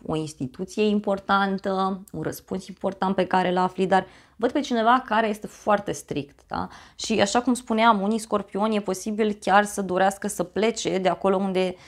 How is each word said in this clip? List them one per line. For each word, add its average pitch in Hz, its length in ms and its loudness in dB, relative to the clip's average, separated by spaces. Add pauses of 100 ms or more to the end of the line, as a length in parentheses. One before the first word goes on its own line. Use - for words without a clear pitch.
o 160 80 -4
instituție 156 680 -6
importantă, 196 1300 0
un 156 100 -8
răspuns - 440 -8
important 190 480 -4
pe 185 120 0
care 185 220 0
îl 180 80 0
afli, 185 300 0
dar 185 200 2 (300)
văd 247 160 -2
pe 302 80 0
cineva 240 460 2
care 220 220 0
este 208 180 -6
foarte 208 460 -2
strict, - 540 -8
da? - 220 -6 (260)
Și 214 260 -2
așa 226 220 2
cum 247 120 2
spuneam, 226 460 2
unii 214 180 0
scorpioni 214 580 -2
e 202 40 0
posibil 208 520 -2
chiar 208 320 4
să 208 180 -4
dorească 190 460 0
să 196 140 -4
plece 190 560 -2
de 185 100 0
acolo 190 280 2
unde, 185 380 0 (140)